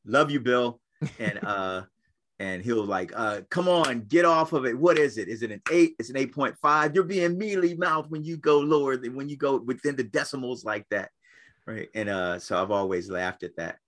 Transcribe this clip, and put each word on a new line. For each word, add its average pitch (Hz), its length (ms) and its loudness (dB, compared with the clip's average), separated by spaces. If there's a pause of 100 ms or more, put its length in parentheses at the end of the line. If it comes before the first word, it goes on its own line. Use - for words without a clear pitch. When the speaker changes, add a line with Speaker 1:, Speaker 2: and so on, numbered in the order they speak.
Speaker 1:
Love 143 240 2
you, 143 100 0
Bill. 120 400 2 (380)
And, 107 220 -6
Speaker 2:
<laughs> - 40 -8
Speaker 1:
uh, 95 400 -4 (540)
and 92 260 -6
he'll, 113 220 0
like, 92 300 -2
uh, 107 340 -4
"Come 180 180 0
on, 147 340 2
get 156 240 4
off 160 280 4
of 131 120 0
it. 120 120 0
What 160 220 4
is 123 180 2
it? 92 100 -4
Is 110 140 -8
it 110 100 -6
an 101 100 -12 (100)
eight? 165 260 4
It's 117 140 -8
an 135 60 -6
eight 135 160 -2
point 139 260 -2
five. 151 340 2
You're 190 100 4
being 175 340 0
mealy-mouthed 175 760 0
when 156 120 -6
you 160 140 -6
go 147 220 6
lower 143 360 4
than 127 200 -8
when 139 120 -8
you 147 100 -10
go 139 200 2
within 123 380 -4
the 131 80 -2
decimals 127 600 -6
like 107 240 -4
that." 101 200 -4 (560)
Right. 107 300 -10
And, 104 140 -2
uh, 90 300 -2
so 90 220 -2
I've 98 100 -2
always 95 380 -2
laughed 92 340 -6
at 87 140 -12
that. 82 200 -8 (100)